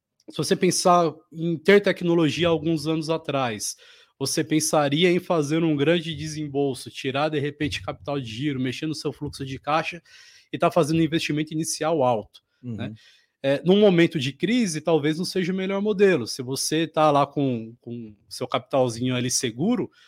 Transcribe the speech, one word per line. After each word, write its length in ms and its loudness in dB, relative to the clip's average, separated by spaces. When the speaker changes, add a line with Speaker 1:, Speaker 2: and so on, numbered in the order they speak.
Speaker 1:
se 80 -18
você 160 0
pensar 580 4
em 260 -4
ter 240 6
tecnologia 680 2
alguns 380 0
anos 240 -2
atrás, 680 -4
você 240 -2
pensaria 680 2
em 80 2
fazer 440 0
um 140 2
grande 380 0
desembolso, 760 -6
tirar, 380 -2
de 100 -4
repente, 440 -4
capital 380 -8
de 60 -8
giro, 340 -6
mexer 260 -4
no 80 -4
seu 180 -6
fluxo 320 -10
de 140 -10
caixa 440 -4
e 60 -8
tá 140 2
fazendo 300 2
um 40 2
investimento 480 -2
inicial 500 -2
alto, 380 -2
né? 240 -8
Speaker 2:
Uhum. 80 -10
Speaker 1:
É, 240 0
num 140 6
momento 400 6
de 140 -2
crise, 480 -2
talvez 360 2
não 80 -4
seja 280 -2
o 40 -2
melhor 240 -4
modelo. 460 4
Se 160 -8
você 460 -2
tá 220 2
lá 140 4
com, 560 -2
com 320 -12
seu 200 -8
capitalzinho 640 0
ali 160 -2
seguro, 580 -2